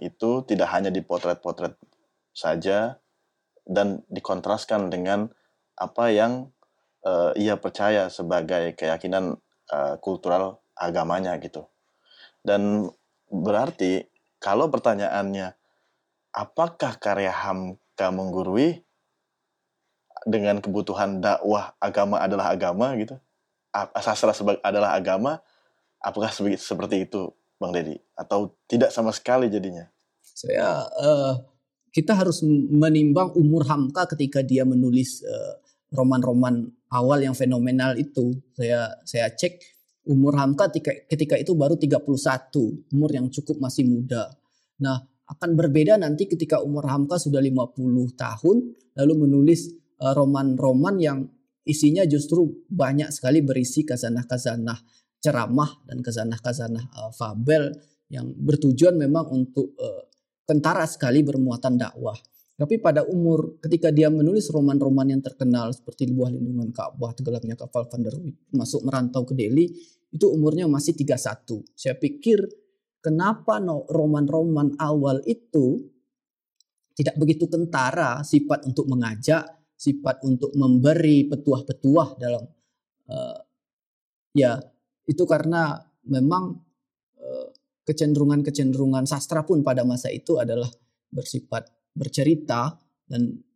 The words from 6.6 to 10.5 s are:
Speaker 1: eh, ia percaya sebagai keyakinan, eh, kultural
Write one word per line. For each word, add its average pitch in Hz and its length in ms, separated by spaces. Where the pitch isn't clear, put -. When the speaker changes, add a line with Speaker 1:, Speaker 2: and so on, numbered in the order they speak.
Speaker 1:
eh, 87 360
ia 104 160
percaya 101 560
sebagai 85 640
keyakinan, 82 600
eh, 71 240
kultural 92 640